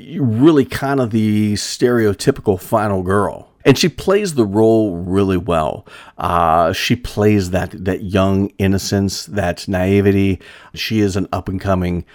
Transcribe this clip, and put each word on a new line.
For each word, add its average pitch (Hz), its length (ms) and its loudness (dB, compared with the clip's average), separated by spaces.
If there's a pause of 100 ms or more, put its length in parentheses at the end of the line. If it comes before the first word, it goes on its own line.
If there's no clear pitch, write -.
(180)
really 135 460 4
kind 139 360 -2
of 120 100 -2
the 107 440 0
stereotypical 107 1040 0
final 104 420 -2
girl. 95 480 -4 (140)
And 135 140 6
she 180 100 2
plays 190 460 -2
the 117 120 2
role 110 500 2
really 95 400 0
well. 80 500 -2 (320)
Uh, 85 540 2
she - 240 -2
plays 104 540 0
that, 90 340 -6
that 92 180 -4
young 95 460 0 (100)
innocence, 98 680 0
that 90 420 -6
naivety. 98 720 2 (340)
She - 260 -4
is 101 160 0
an 92 160 -4
up-and-coming, 92 720 -2 (100)